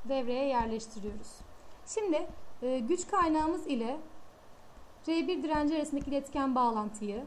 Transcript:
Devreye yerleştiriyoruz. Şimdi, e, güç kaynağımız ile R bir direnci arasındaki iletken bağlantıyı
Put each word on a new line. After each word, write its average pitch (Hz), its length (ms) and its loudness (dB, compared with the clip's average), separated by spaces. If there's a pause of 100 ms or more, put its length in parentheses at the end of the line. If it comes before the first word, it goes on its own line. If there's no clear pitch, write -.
Devreye 254 420 0
yerleştiriyoruz. 220 880 -2 (500)
Şimdi, 349 400 2 (360)
e, 254 160 2
güç 285 280 2
kaynağımız 320 600 4
ile 254 340 0 (1080)
R 330 200 2
bir 320 140 0
direnci 302 340 2
arasındaki 285 340 -2
iletken 277 440 0
bağlantıyı 214 720 0